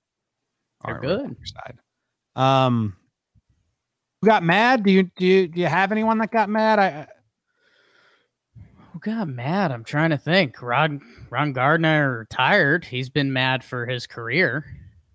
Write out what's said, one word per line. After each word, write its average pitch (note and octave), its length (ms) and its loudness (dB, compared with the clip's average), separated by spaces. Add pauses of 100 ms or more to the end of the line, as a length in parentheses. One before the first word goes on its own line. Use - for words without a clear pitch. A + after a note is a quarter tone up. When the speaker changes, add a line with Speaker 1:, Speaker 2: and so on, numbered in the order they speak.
(840)
Speaker 1:
They're - 120 -8
Speaker 2:
aren't - 80 -10
really D3+ 140 -2
Speaker 1:
good. C#4 100 -8
Speaker 2:
on A#2 100 -14
your - 80 -20
side. - 320 -16 (580)
Um, B2+ 640 2 (1200)
who F#3 60 2
got G#3+ 160 4
mad? G#3+ 400 2
Do G3 80 4
you, F#3+ 120 6 (120)
do F3+ 100 -4
you, F#3 220 4
do E3 140 -8
you E3+ 60 0
have F#3 260 0
anyone A3 260 0
that A3+ 120 -4
got G#3+ 180 0
mad? A3 300 2
I, G3 80 4
I D3+ 200 -8 (1900)
Speaker 1:
Who E3+ 60 -16
got G#3+ 280 -6
mad? D3 440 -4
I'm A#2 120 -10
trying D#3 280 0
to C#3+ 60 0
think. D#3+ 440 -2
Ron, C#3 400 -2 (280)
Ron C#3+ 240 -2
Gardner D3 640 2
retired. D3+ 680 2
He's B2+ 240 -8
been C#3 240 -2
mad C3 300 0
for B2 220 -10
his B2 220 -8
career. C3 580 -4 (500)